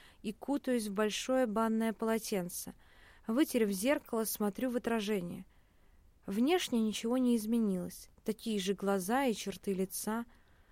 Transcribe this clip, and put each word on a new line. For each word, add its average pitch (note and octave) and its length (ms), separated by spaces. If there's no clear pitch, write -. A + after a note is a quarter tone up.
и A3 100
кутаюсь B3 540
в G3+ 80
большое A3 520
банное A3 460
полотенце. G#3+ 800
Вытерев A3+ 440
зеркало, A3+ 540
смотрю G#3+ 460
в A#3+ 60
отражение. G#3 680
Внешне A#3+ 540
ничего A3+ 380
не B3 180
изменилось. G#3 760
Такие G#3+ 360
же G3 140
глаза G3 500
и A#3+ 100
черты F#3+ 380
лица. G#3+ 520